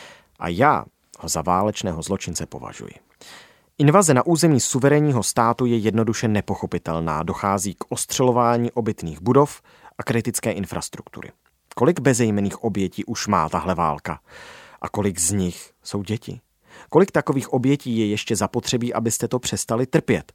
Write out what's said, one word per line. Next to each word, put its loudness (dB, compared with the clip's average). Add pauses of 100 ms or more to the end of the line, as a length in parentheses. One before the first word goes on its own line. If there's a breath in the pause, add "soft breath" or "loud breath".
(380 loud breath)
A -6
já 2 (340)
ho -12
za -2
válečného 0
zločince -6
považuji. -14 (880 loud breath)
Invaze 6
na 4
území 4
suverénního 2
státu 2
je 2
jednoduše 0
nepochopitelná. -2
Dochází -2
k -12
ostřelování 2
obytných -6
budov 2 (360 loud breath)
a -8
kritické -2
infrastruktury. -10 (460)
Kolik 2
bezejmenných 2
obětí -4
už -8
má 2
tahle -2
válka? -2 (600 loud breath)
A -8
kolik -4
z -2
nich -4 (100)
jsou -8
děti? -8 (500 loud breath)
Kolik 6
takových 0
obětí 0
je 2
ještě -2
zapotřebí, -2
abyste -2
to -2
přestali -4
trpět? 0